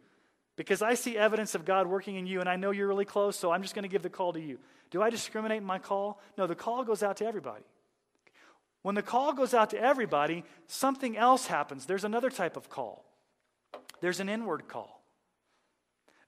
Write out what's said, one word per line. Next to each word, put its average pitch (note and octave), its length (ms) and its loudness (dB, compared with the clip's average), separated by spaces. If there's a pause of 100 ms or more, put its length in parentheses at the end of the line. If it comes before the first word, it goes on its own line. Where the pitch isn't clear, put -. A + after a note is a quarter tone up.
(560)
Because F#3+ 260 0
I A#3 120 4
see A#3+ 220 -2
evidence G#3+ 380 2
of E3+ 100 -4
God F#3+ 220 4
working F#3+ 300 -4
in F#3 100 -6
you, F#3 140 -2
and F3+ 80 0
I F3+ 80 2
know G3 140 -2
you're G3+ 180 0
really G3 160 2
close, G3+ 320 0
so E3+ 160 0
I'm F#3 100 2
just F#3+ 120 -10
gonna G3 140 -6
give F3+ 140 0
the F3 80 -6
call F3+ 220 -2
to E3 80 -8
you. C#3+ 180 -10 (320)
Do F3+ 120 0
I A3+ 80 4
discriminate A3 480 -4
in G3+ 60 -8
my F#3+ 160 -2
call? G3+ 400 -4 (160)
No, F#3+ 100 2
the E3+ 80 -2
call A#3 300 -2
goes G#3+ 180 0
out G3+ 140 0
to G#3 100 -2
everybody. C3+ 380 -6 (1160)
When G3 120 -2
the G#3 80 0
call C4 300 2
goes B3+ 220 2
out G#3+ 160 6
to G3+ 100 -4
everybody, F3 640 4 (240)
something C4 480 0
else B3+ 300 6
happens. C#3+ 400 -2
There's F#3+ 180 -2
another A#3 260 0
type E3 260 -2
of C3 120 -12
call. - 360 -8 (960)
There's F3 200 -2
an G3 80 -4
inward G#3 400 -4
call. - 340 -14 (1300)